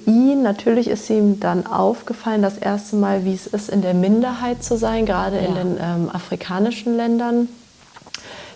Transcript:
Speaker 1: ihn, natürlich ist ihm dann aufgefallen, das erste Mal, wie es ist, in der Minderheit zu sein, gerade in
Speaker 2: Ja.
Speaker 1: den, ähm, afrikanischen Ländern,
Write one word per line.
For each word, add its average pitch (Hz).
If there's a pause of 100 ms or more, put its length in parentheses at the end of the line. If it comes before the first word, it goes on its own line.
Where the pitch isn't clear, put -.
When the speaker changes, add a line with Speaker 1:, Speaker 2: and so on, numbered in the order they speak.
Speaker 1:
ihn, 262
natürlich 226
ist -
ihm 208
dann 175
aufgefallen, 220
das 202
erste 208
Mal, 196
wie 190
es 185
ist, 208
in 196
der 180
Minderheit 240
zu 240
sein, 226
gerade 190
in 185
Speaker 2:
Ja. 185
Speaker 1:
den, 180
ähm, 170
afrikanischen 202
Ländern, 233 (1080)